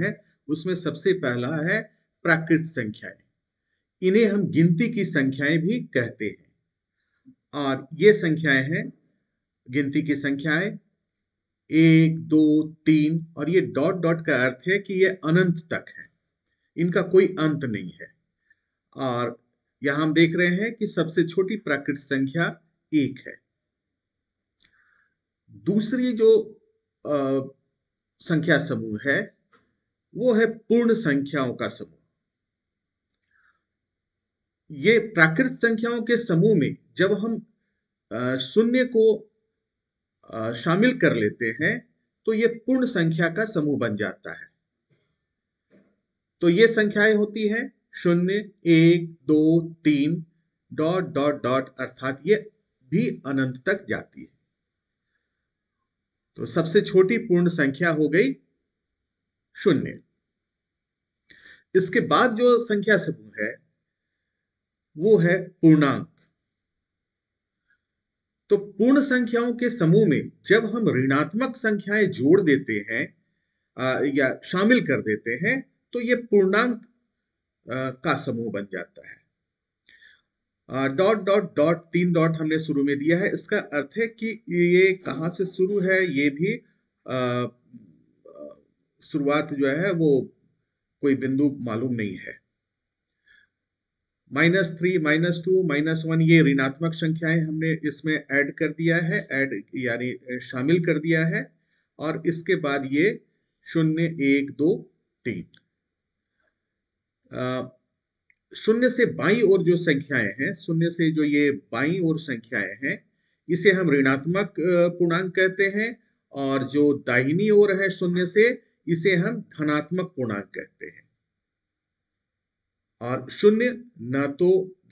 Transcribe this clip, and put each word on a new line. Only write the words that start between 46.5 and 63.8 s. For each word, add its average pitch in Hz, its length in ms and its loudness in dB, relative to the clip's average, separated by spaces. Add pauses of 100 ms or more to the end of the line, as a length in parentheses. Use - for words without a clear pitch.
संख्याएं 214 480 2
होती 208 320 -2
हैं 240 260 -4 (220)
शून्य, 175 560 -2 (140)
एक, 165 460 6
दो, 160 640 2
तीन, 151 520 0 (480)
डॉट, 165 300 -2
डॉट, 143 400 -2
डॉट, 131 260 -2 (100)
अर्थात 131 460 -8
ये 208 260 0 (380)
भी 202 360 -2
अनंत 135 400 -4
तक 196 240 -2
जाती 73 320 -8
है। 64 80 -20 (2000)
तो 110 100 -10
सबसे 180 360 0
छोटी 196 360 2
पूर्ण 175 320 2
संख्या 156 400 -2
हो 151 200 0
गई 220 260 2 (1200)
शून्य। - 480 -2 (1700)
इसके 190 240 2
बाद 226 360 2
जो 240 280 4
संख्या 208 340 0
समूह 127 340 -8 (100)
है, 113 140 -6 (1400)